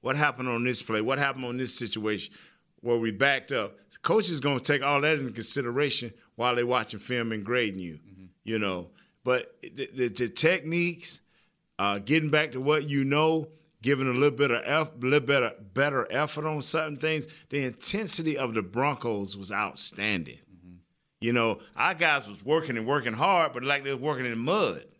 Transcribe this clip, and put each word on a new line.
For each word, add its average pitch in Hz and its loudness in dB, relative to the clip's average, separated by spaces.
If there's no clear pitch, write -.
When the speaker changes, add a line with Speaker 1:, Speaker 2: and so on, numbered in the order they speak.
Speaker 1:
What 131 0
happened 131 0
on 120 0
this 123 0
play? 110 0
What 131 0
happened 135 -2
on 123 -4
this 127 -2
situation 107 -4
where 120 2
we 113 0
backed 131 2
up? 110 -2
The - -20
coach 180 4
is 160 -2
gonna 139 0
take 143 0
all 143 2
that 151 4
into 127 -6
consideration 120 -2
while 120 0
they 120 2
watching 120 0
film 117 -2
and 107 -4
grading 107 0
you, 85 -8
Speaker 2:
Mm-hmm. 95 -20
Speaker 1:
you 113 -2
know. 92 -2
But 127 0
the, - -10
the, 127 0
the 113 -2
techniques, 170 0
uh, 101 0
getting 151 2
back 151 2
to 131 -6
what 147 2
you 143 0
know, 156 2
giving 135 2
a 127 0
little 135 4
bit 139 4
of 117 0
eff-, 156 0
little 135 4
better, 127 2
better 139 2
effort 151 -2
on 156 -2
certain 156 -2
things, 156 -2
the 139 -2
intensity 160 -2
of 127 -2
the 110 0
Broncos 107 -2
was 98 -8
outstanding. 98 -4
Speaker 2:
Mm-hmm. 90 -20
Speaker 1:
You 117 0
know, 113 2
our 165 0
guys 147 2
was 101 -16
working 156 0
and 110 -4
working 127 0
hard, 165 2
but 123 -8
like 139 0
they 139 -4
were 127 -6
working 131 -2
in 120 -4
the 113 -4
mud. 123 0